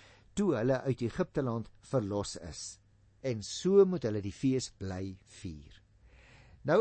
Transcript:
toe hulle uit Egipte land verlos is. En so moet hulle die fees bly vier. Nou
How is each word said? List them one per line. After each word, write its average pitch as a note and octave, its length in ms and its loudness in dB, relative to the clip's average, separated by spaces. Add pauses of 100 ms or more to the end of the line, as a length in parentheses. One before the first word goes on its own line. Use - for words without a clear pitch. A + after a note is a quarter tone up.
(340)
toe F#3+ 220 2
hulle B2 300 2
uit B2 200 -2
Egipte C#3+ 400 -4
land A#2 240 -4 (220)
verlos G2+ 440 -2 (120)
is. - 140 -14 (640)
En A2+ 180 -4
so G3 420 6
moet F3 220 -2
hulle G#2+ 160 -2
die G2 100 -6
fees C3 460 0
bly F#2+ 380 -8 (240)
vier. D2+ 400 -14 (840)
Nou D#3+ 160 6